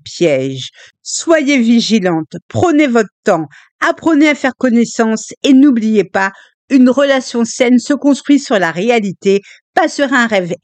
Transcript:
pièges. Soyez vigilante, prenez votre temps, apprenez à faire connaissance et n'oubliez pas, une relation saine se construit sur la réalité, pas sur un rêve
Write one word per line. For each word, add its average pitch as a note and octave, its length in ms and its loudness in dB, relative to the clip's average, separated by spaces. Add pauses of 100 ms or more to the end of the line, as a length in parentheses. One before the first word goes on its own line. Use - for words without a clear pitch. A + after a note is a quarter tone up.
pièges. C3+ 640 -4 (340)
Soyez D4 560 -2
vigilante, G#3 800 0 (120)
prenez D4+ 380 0
votre A#3 240 0 (140)
temps, E3 220 0 (340)
apprenez D#4+ 480 0
à D4 60 0
faire C4 240 -4
connaissance A3+ 760 -2 (100)
et C#4+ 100 2
n'oubliez A3+ 520 4
pas, F#3+ 280 -4 (380)
une B3+ 200 4
relation C4 540 0
saine B3 340 0
se C#4+ 160 -2
construit C#4 440 0
sur B3+ 200 -2
la E3+ 120 0
réalité, G3 680 -2 (340)
pas E4 140 0
sur C#4 240 -4
un A#3+ 140 2
rêve F#3+ 380 -2